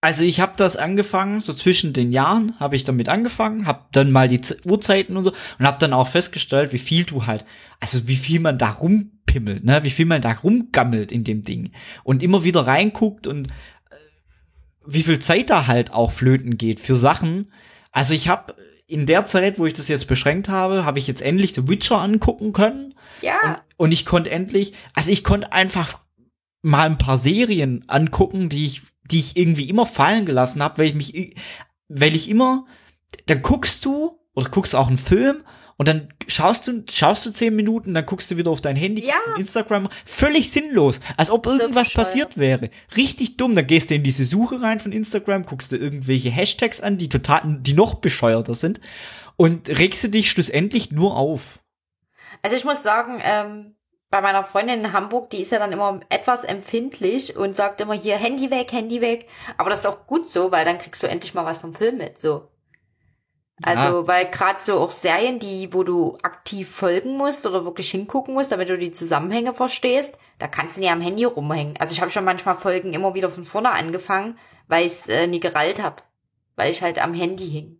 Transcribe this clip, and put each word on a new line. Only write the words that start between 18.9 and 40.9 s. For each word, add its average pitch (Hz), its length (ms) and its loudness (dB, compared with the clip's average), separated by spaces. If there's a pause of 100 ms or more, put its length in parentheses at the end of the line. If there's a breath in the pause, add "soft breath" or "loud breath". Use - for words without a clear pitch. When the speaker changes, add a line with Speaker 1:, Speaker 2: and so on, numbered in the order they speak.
Speaker 1:
der 180 220 4
Zeit, 196 320 2
wo 165 80 2
ich 156 60 0
das 143 140 -6
jetzt 147 200 -2
beschränkt 151 420 0
habe, 190 340 0
hab 143 140 0
ich 131 80 -4
jetzt 127 160 -6
endlich 180 320 2
The 131 140 -2
Witcher 196 340 2
angucken 214 520 0
können. 269 420 0 (260 loud breath)
Speaker 2:
Ja. - 220 -2
Speaker 1:
Und, - 140 -2 (200)
und 160 140 4
ich 170 160 0
konnte 170 240 2
endlich, 196 420 -2 (220 loud breath)
also 151 160 0
ich - 120 2
konnte 202 300 0
einfach 185 460 0 (640)
mal 151 240 4
ein 156 100 0
paar 135 220 2
Serien 160 680 2
angucken, 185 640 0
die 147 160 -2
ich, 135 160 -6 (240)
die 165 140 2
ich 139 180 -2
irgendwie 160 320 2
immer 220 160 4
fallen 202 400 2
gelassen 127 360 0
hab, 151 160 -2
weil 156 100 4
ich 147 80 0
mich 139 200 -6
i-, 180 200 -10 (520 loud breath)
weil 151 280 2
ich 160 140 -4
immer, 254 360 2 (600 soft breath)
dann 139 140 2
guckst - 440 0
du 294 340 -4 (140)
oder 131 160 -4
guckst - 260 -2
auch 131 120 4
einen 131 100 2
Film 269 460 2 (320 loud breath)
und 143 120 2
dann 156 260 0 (140)
schaust 190 400 2
du, 240 220 -6
schaust 175 360 2
du 226 60 -8
zehn 220 240 0
Minuten, 214 380 0
dann 160 120 0
guckst - 240 -6
du 175 80 -4
wieder 165 140 0
auf 160 100 -2
dein 139 140 -2
Handy, 202 280 -2
Speaker 2:
Ja. 277 120 0
Speaker 1:
guckst 453 160 -2
auf 440 80 -4
Instagram, 202 500 -2 (160 loud breath)
völlig 285 460 2
sinnlos, 233 480 2 (180 loud breath)